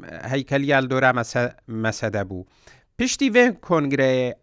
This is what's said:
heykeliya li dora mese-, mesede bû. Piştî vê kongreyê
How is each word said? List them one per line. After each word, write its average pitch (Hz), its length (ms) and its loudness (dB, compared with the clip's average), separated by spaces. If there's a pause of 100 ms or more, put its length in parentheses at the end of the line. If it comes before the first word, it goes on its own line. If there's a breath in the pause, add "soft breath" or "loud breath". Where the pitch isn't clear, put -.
(220)
heykeliya 139 560 0
li 131 120 0
dora 131 240 2
mese-, 120 400 -2 (140)
mesede 110 500 -4
bû. 95 280 -6 (520 soft breath)
Piştî 254 280 -2
vê 240 340 4
kongreyê 135 840 0